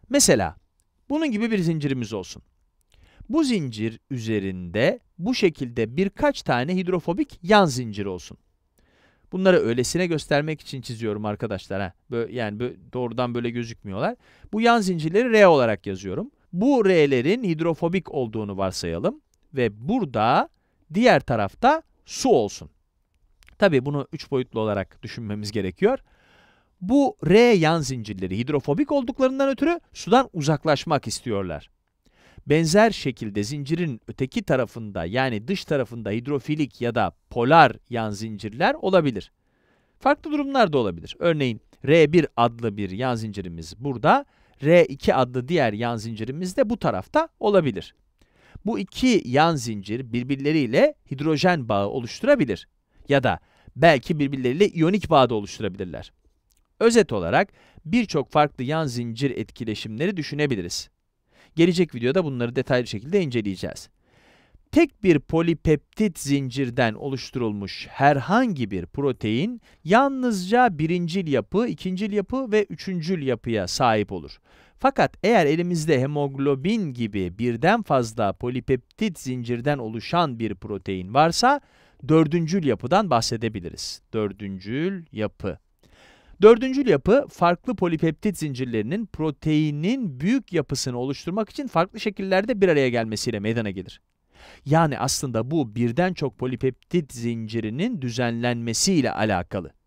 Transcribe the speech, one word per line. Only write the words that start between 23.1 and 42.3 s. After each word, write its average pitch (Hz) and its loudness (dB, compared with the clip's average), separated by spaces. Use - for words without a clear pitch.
Tabii 147 4
bunu 143 -4
üç - -16
boyutlu 127 -2
olarak 101 -2
düşünmemiz 107 -10
gerekiyor. 110 -2
Bu 254 2
R 190 6
yan 170 4
zincirleri 101 -6
hidrofobik 147 -2
olduklarından 269 0
ötürü 320 -2
sudan 233 2
uzaklaşmak 151 0
istiyorlar. 98 -6
Benzer 165 4
şekilde 107 -4
zincirin 143 -4
öteki 139 -4
tarafında, 107 -2
yani 117 -2
dış 185 -4
tarafında 117 -4
hidrofilik 139 -4
ya 117 -2
da 101 0
polar 127 6
yan 113 -4
zincirler 110 -4
olabilir. 165 0
Farklı 294 0
durumlar 277 2
da 143 2
olabilir. 92 -2
Örneğin 143 0
R 151 6
bir 160 4